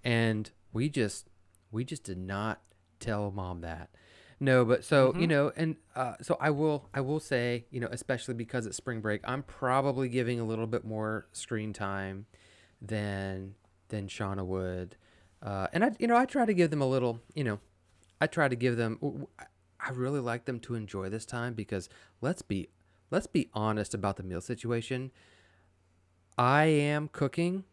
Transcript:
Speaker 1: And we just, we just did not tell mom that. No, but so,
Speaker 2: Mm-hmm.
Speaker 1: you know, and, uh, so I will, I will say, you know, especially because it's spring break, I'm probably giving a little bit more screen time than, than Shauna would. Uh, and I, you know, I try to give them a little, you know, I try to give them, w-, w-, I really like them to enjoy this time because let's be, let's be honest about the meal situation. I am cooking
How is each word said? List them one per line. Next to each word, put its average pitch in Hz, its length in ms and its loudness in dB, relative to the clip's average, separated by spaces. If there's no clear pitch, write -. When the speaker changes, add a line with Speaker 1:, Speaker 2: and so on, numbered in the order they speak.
Speaker 1:
And 113 460 2
we 123 160 0
just, 117 400 -2
we 113 140 -4
just 143 200 -10
did 92 140 -8
not 98 440 -4
tell 104 300 -2
mom 90 320 -6
that. 82 280 -8
No, 131 260 6
but 120 200 4
so, 135 260 6
Speaker 2:
Mm-hmm. 180 120 0
Speaker 1:
you 170 40 4
know, 147 300 4
and, 160 200 0
uh, 127 260 -4
so - 200 0
I 147 100 2
will, 147 420 2
I 139 80 0
will 143 200 0
say, 120 500 0
you 127 100 -4
know, 117 100 -2
especially 123 440 -4
because 117 320 -4
it's 95 100 -6
spring 113 240 -6
break, 104 240 0
I'm 135 180 -4
probably 135 680 2
giving 120 320 0
a 113 40 -2
little 110 220 -2
bit 113 180 -4
more 110 480 -4
screen 107 400 -6
time 98 540 -6
than, 98 720 -4
than 101 200 -6
Shauna 98 360 -4
would. 92 520 -4
Uh, 98 300 -4
and 196 120 2
I, 247 140 2
you 240 80 0
know, 233 100 4
I 254 100 6
try 254 180 0
to 214 100 2
give 170 160 4
them 147 120 0
a 135 60 2
little, 123 320 2
you 147 100 -2
know, 104 160 0
I 156 60 4
try 151 220 2
to 123 80 2
give 120 200 2
them, 113 240 0
w-, 143 120 -2
w-, - 160 -8
I - 100 -6
really 131 300 0
like 120 240 -4
them 123 160 -4
to 120 140 -6
enjoy 98 340 -4
this 110 180 -4
time 120 280 -4
because 101 340 -4
let's 147 220 -2
be, 98 260 -4
let's 196 160 0
be - 280 0
honest 107 400 0
about 98 240 0
the 101 40 -10
meal 90 200 -4
situation. 120 680 -4
I 135 260 6
am 147 440 4
cooking 175 640 -2